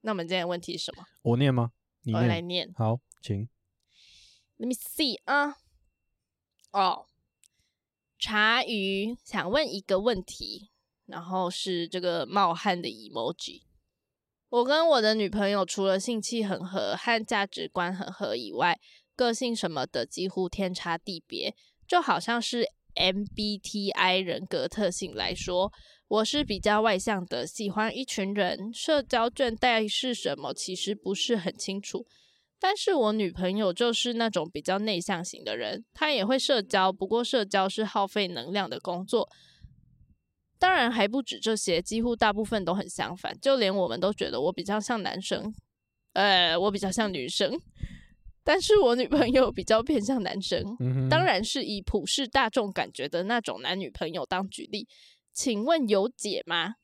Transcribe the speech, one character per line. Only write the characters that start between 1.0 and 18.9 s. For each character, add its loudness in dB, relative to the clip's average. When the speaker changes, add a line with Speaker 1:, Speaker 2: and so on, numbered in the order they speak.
Speaker 2:
我 4
念 4
吗？ 2
你 -6
念。 0
Speaker 1:
我 4
来 0
念。 -4
Speaker 2:
好， 0
请。 -4
Speaker 1:
Let -6
me -2
see -4
啊。 0
哦， 0
茶 2
鱼 -2
想 -4
问 2
一 -8
个 0
问 0
题， -16
然 -12
后 -2
是 -4
这 -6
个 0
冒 2
汗 -2
的 -6
emoji。 -8
我 4
跟 4
我 6
的 4
女 0
朋 0
友 2
除 -2
了 4
性 -4
气 -4
很 -2
合 -4
和 -2
价 0
值 -10
观 -4
很 -8
合 -4
以 -10
外， 0